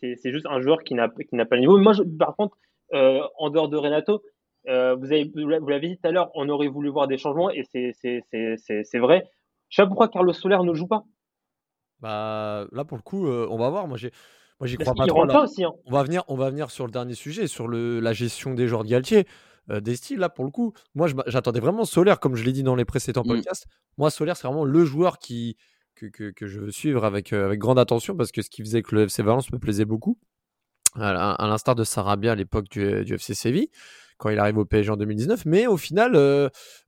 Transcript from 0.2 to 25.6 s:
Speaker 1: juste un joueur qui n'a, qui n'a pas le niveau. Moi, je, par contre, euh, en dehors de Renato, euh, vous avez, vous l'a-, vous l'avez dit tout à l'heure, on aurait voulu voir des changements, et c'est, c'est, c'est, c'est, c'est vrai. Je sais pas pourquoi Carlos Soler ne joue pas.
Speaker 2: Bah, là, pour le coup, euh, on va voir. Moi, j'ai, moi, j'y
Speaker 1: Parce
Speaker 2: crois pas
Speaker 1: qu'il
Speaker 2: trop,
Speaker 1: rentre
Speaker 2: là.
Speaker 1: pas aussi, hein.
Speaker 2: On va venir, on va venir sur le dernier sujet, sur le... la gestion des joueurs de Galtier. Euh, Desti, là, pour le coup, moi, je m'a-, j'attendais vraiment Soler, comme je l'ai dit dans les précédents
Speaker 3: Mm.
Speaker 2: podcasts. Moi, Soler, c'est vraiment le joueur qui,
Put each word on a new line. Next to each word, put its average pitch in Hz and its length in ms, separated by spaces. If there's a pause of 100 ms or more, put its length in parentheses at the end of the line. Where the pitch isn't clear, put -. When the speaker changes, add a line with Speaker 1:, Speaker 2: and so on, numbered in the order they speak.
Speaker 1:
juste 151 120
un 135 160
joueur 151 220
qui - 100
n'a, 117 160
qui - 260
n'a 123 120
pas 123 100
le 127 60
niveau. 185 160
Moi, 208 160
je, 196 80
par 156 340
contre, 208 220 (340)
euh, 135 280 (180)
en 151 100
dehors 147 220
de 151 80
Renato, 151 440 (460)
euh, 127 280
vous 131 100
avez, 147 280
vous 151 140
l'a-, 160 120
vous 143 80
l'avez 143 200
dit 185 80
tout 170 120
à - 20
l'heure, 170 240
on 143 160
aurait 147 180
voulu 147 220
voir 139 180
des 135 80
changements, 151 320
et 151 140 (100)
c'est, 123 220
c'est, 123 260 (100)
c'est, 113 280
c'est, 107 260
c'est - 140
vrai. 151 260 (460)
Je - 60
sais 196 60
pas 202 40
pourquoi 196 220
Carlos 180 260
Soler 190 280
ne 170 120
joue 151 140
pas. 214 160 (960)
Speaker 2:
Bah, 107 720
là, 139 120
pour 135 140
le 104 40
coup, 190 240
euh, 120 240
on 113 60
va 120 140
voir. 185 180
Moi, 127 80
j'ai, 113 140 (500)
moi, 131 60
j'y 123 100
Speaker 1:
Parce 156 140
Speaker 2:
crois 123 40
pas 127 100
Speaker 1:
qu'il 180 60
Speaker 2:
trop, 156 100
Speaker 1:
rentre 143 120
Speaker 2:
là. 285 60
Speaker 1:
pas 302 60
aussi, 185 200
hein. 160 80 (140)
Speaker 2:
On 123 60
va 139 100
venir, 170 260
on 139 80
va 135 140
venir 147 200
sur - 140
le 113 80
dernier 123 220
sujet, 165 320
sur 120 200
le... 117 340
la 113 120
gestion 120 400
des 123 160
joueurs 113 160
de 107 60
Galtier. 135 360 (420)
Euh, 104 120
Desti, 120 340
là, 180 140
pour 135 160
le 139 60
coup, 233 240 (200)
moi, 135 140
je 139 60
m'a-, 131 120
j'attendais 120 320
vraiment 185 260
Soler, 185 360
comme 127 160
je 113 80
l'ai 131 80
dit 135 100
dans 127 140
les 120 80
précédents 127 400
Speaker 3:
Mm. 117 120
Speaker 2:
podcasts. 185 300 (320)
Moi, 151 120
Soler, 156 260
c'est - 100
vraiment 147 180
le 156 200
joueur 160 340
qui, 117 380 (380)